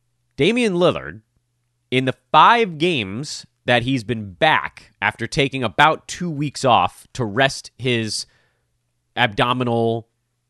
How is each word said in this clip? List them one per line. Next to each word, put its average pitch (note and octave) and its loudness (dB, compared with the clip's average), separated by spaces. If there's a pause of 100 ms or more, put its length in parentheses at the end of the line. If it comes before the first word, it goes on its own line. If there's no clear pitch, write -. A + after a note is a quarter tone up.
(360)
Damian A3 2
Lillard, G#2+ 0 (680)
in B2+ 0
the C3 -2 (180)
five F#3 4
games C#3 -4 (180)
that A#2+ 2
he's C3 -2
been G#2 -8
back B2+ -2 (100)
after G#2+ -2
taking C3+ -2
about D3 2
two - -8
weeks C#3+ -6
off G2+ 2
to C3 -4
rest B2 -2
his A2+ -4 (920)
abdominal A#2 -2 (400)